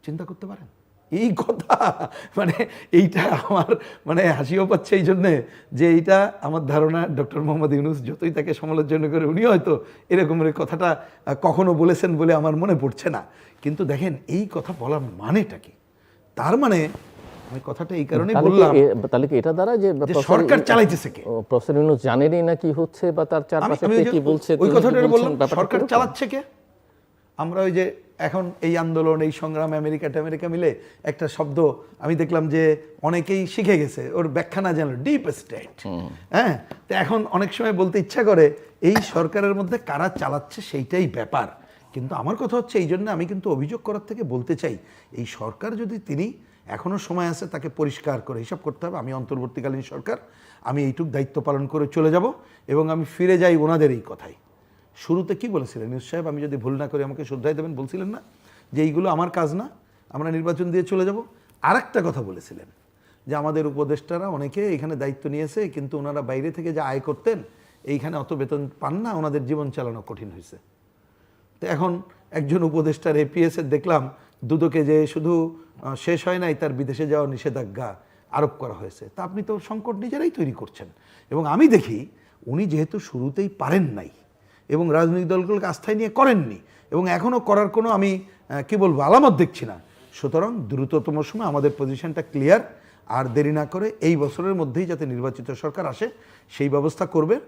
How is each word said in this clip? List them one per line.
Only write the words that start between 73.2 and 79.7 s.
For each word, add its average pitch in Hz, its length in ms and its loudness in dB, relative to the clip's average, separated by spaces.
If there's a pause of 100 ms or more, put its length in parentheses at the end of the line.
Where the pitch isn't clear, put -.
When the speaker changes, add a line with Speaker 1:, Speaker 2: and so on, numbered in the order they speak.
Speaker 1:
এর 165 60 -4
দেখলাম 147 460 0 (340)
দুদকে 151 400 2
যে 156 220 4
শুধু, 165 520 -2 (240)
আহ, 135 120 -8
শেষ 170 320 -2
হয় 180 120 0
নাই, 170 160 0
তার 147 180 -4
বিদেশে 135 340 -4
যাওয়ার 147 240 0
নিষেধাজ্ঞা 120 640 -8 (360)
আরোপ 147 280 0
করা 120 140 -10
হয়েছে। 98 440 -16
তা 190 60 -10
আপনি 185 200 -8
তো 208 260 -6
সংকট 220 260 -8